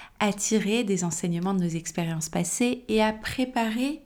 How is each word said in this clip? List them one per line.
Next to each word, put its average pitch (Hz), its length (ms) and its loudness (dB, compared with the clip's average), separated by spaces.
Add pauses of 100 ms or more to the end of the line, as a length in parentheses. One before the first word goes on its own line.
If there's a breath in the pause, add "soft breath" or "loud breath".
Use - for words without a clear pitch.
(180 loud breath)
à 208 140 2
tirer 214 520 2
des 190 200 0
enseignements 170 500 0
de 180 100 2
nos 170 60 2
expériences 165 580 -4
passées 240 600 0
et 214 140 4
à 220 100 4
préparer 247 920 -2